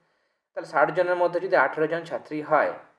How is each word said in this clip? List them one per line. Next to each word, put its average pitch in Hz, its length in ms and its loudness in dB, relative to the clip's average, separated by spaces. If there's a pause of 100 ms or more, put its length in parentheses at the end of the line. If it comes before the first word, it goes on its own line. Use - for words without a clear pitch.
(540)
তাহলে - 140 -10
ষাট 156 280 2
জনের 180 200 0
মধ্যে 175 240 0
যদি 180 160 0
আঠেরো 151 320 2
জন 165 160 -6
ছাত্রী 151 380 -8
হয়, 143 320 2 (260)